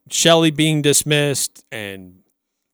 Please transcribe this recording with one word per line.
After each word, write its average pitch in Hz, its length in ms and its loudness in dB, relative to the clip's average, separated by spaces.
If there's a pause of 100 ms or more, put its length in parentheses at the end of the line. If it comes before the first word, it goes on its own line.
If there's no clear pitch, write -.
Shelley 165 420 2
being 151 300 0
dismissed, 147 880 -2
and 95 460 -14 (560)